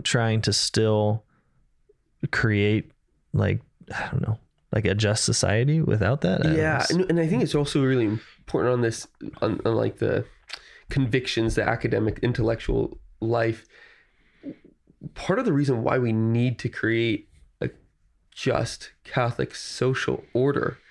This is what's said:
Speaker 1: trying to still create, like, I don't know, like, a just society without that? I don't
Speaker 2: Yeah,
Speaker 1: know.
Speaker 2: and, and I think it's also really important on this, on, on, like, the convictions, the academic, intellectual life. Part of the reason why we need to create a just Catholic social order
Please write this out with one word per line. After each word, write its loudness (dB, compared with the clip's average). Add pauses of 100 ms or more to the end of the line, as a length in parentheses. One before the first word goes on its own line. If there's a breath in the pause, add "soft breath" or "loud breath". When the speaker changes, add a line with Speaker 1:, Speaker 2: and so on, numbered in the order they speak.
Speaker 1:
trying 2
to 0
still 2 (1080)
create, 2 (420)
like, 0 (340)
I -6
don't -2
know, -2 (340)
like, 0
a 2
just 2
society 2
without 0
that? 0
I 0
don't 2
Speaker 2:
Yeah, 0
Speaker 1:
know. 2
Speaker 2:
and, 0
and 2
I 2
think 2
it's 0
also 2
really 4
important -2
on 2
this, -2 (360)
on, 0
on, 2
like, 0
the 0 (640 loud breath)
convictions, 0
the 2
academic, 0
intellectual -2 (220)
life. -2 (1500 loud breath)
Part -2
of -2
the 2
reason 0
why 0
we 0
need 2
to -6
create -2 (320)
a -4 (600)
just -4 (120)
Catholic -2
social -2
order 0 (120 loud breath)